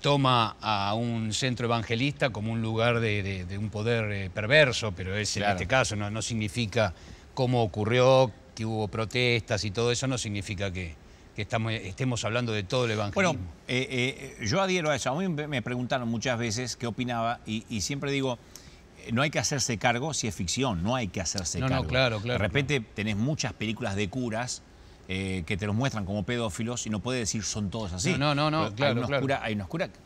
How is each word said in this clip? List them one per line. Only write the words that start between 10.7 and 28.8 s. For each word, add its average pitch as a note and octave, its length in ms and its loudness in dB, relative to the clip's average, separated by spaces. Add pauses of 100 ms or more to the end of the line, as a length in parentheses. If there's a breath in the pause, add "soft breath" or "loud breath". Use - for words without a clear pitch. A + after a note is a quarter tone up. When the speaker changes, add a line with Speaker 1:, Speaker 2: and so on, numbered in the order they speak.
Speaker 1:
que, F2 220 -8 (400 loud breath)
que A2 80 -6
estamos, A2+ 300 -2
estemos A#2+ 520 -4
hablando A#2 280 0
de G#2+ 100 0
todo B2 220 0
el A2+ 80 0
evangelismo. G#2+ 400 2
Speaker 2:
Bueno, G#2+ 180 -6 (160)
eh, C3 760 -2
eh, A#2+ 60 -4
yo D3 160 2
adhiero F#3 280 2
a C#3+ 60 2
eso. B2 140 0
A C#3 80 0
mí F#3+ 100 0
me, D3+ 200 -2
me C3+ 140 -2
preguntaron B2 460 -2
muchas A#2 300 0
veces A#2 380 -2
qué A#2+ 100 -6
opinaba A#2 600 -2
y, A2 220 -4
y A2+ 120 -4
siempre C#3+ 320 -2
digo, C3 260 0 (680 loud breath)
eh, - 80 -8
no A#2+ 100 4
hay D#3 80 2
que D#3 100 0
hacerse B2+ 380 0
cargo B2+ 360 2
si - 140 -2
es G2+ 60 -4
ficción, G2+ 500 0
no A2+ 100 2
hay A#2+ 140 0
que F2+ 120 -6
hacerse F2 380 -4
Speaker 1:
No, B2+ 100 0
no, B2+ 80 2
Speaker 2:
cargo. - 120 0
Speaker 1:
claro, B2 320 2
claro, A#2+ 140 -2
Speaker 2:
De A#2+ 40 0
repente C3+ 400 2
Speaker 1:
claro. A2+ 160 -6
Speaker 2:
tenés G#2 220 0
muchas B2 360 0
películas G#2+ 440 -4
de G2+ 120 0
curas, A#2+ 540 -4 (460 loud breath)
eh, F#2+ 360 -2
que G2+ 140 -2
te G#2 80 -2
los G#2 80 0
muestran A2+ 320 0
como G2+ 160 -2
pedófilos A#2+ 640 -4
y A2 40 -6
no G#2+ 100 -2
puedes B2+ 200 -2
decir A2 220 -2
son G#2 260 -2
todos G#2 240 -4
así. F2+ 200 0
Speaker 1:
No, - 60 0
no, C#3+ 180 2
no, D3+ 160 2
no, D#3 140 2
Speaker 2:
Hay G#2+ 60 -4
Speaker 1:
claro, C3+ 220 2